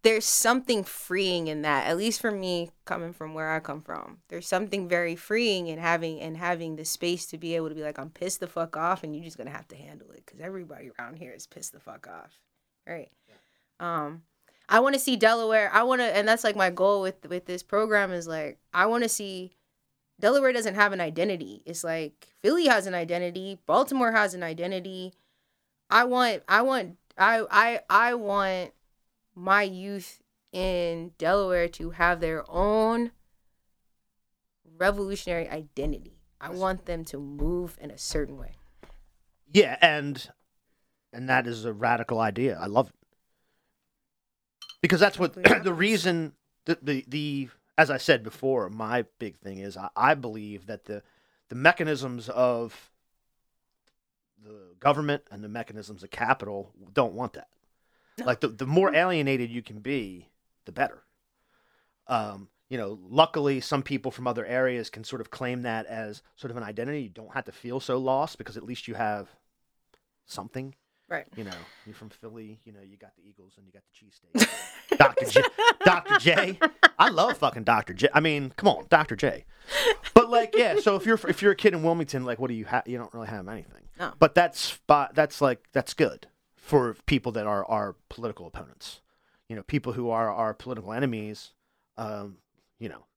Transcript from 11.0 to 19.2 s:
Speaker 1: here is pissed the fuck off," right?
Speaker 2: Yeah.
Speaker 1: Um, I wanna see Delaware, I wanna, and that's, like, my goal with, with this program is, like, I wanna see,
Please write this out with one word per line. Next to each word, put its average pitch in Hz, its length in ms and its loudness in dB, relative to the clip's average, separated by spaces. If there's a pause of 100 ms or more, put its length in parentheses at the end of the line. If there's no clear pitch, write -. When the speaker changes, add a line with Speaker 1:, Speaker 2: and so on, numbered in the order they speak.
Speaker 1:
here 127 140 -16
is - 140 -18
pissed - 280 -16
the - 60 -20
fuck - 280 -20
off," - 320 -20 (480)
right? 165 240 -14 (160)
Speaker 2:
Yeah. - 80 -20 (440)
Speaker 1:
Um, 165 440 -6 (440)
I 208 120 6
wanna 269 180 2
see 262 180 0
Delaware, 220 560 4
I 220 120 6
wanna, 247 220 2
and 202 220 2
that's, 233 160 2
like, 208 120 2
my 185 160 4
goal 190 320 2
with, 190 240 -6
with 180 180 -6
this 180 160 -8
program 208 500 2
is, 170 160 -6
like, 156 300 -6 (160)
I 185 140 4
wanna 233 220 0
see, 190 460 -8 (640)